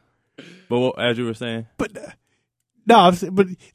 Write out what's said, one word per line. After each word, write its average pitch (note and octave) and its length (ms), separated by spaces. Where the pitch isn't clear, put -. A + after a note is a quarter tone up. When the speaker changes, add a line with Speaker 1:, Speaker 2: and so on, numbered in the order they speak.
Speaker 1:
but A#2+ 100
what, B2+ 200
as A#2+ 180
you B2 80
were A2+ 80
saying? A2+ 340
Speaker 2:
But, A3 200
uh, G#3+ 140
no, A3+ 140
I'm F3+ 160
saying, F3+ 200
but, G3 120